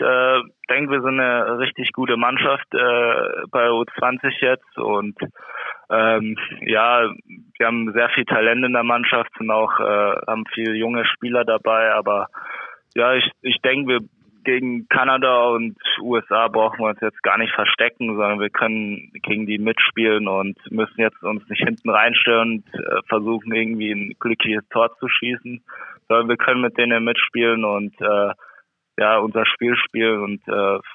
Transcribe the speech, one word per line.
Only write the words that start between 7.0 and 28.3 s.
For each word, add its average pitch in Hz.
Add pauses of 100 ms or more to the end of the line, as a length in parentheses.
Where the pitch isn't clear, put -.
wir 117
haben 113
sehr 117
viel 123
Talent 117
in 123
der 117
Mannschaft, 120
sind 110
auch, 110
äh, 104 (100)
haben 110
viele 110
junge 113
Spieler 120
dabei, 110
aber 101 (640)
ja, 120
ich, 131 (100)
ich 131
denke, 131
wir 123 (440)
gegen 127
Kanada 131
und 113 (240)
U 120
S 113
A 110
brauchen 110
wir 110
uns 104
jetzt 110
gar 101
nicht 113
verstecken, 113
sondern 104
wir 104
können 110 (100)
gegen 107
die 107
mitspielen 107
und 98 (100)
müssen 110
jetzt 110
uns 107
nicht 104
hinten 113
reinstellen 113
und, -
äh, -
versuchen, 110
irgendwie 110
ein 101
glückliches 110
Tor 117
zu 127
schießen, 123 (460)
sondern 117
wir 120
können 127
mit 120
denen 117
mitspielen 117
und, 104
äh, 101 (680)